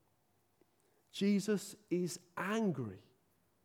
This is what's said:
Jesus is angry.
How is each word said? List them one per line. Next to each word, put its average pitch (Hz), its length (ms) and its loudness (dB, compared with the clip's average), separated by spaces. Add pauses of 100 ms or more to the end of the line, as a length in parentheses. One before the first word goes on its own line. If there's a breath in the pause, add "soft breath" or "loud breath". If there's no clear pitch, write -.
(1120)
Jesus 202 640 2 (140)
is 175 320 0 (160)
angry. 165 680 -2 (640)